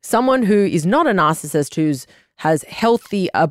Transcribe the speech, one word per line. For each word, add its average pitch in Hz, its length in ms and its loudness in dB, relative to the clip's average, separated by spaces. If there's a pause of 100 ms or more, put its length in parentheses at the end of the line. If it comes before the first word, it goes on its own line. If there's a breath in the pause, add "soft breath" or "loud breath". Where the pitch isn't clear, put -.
Someone 254 440 0
who 202 200 2
is 165 220 -2
not 311 200 2
a 277 40 2
narcissist, 156 640 -2
who's, 151 320 -2 (300 soft breath)
has 156 260 -2
healthy, 220 720 -2
uh, 156 160 2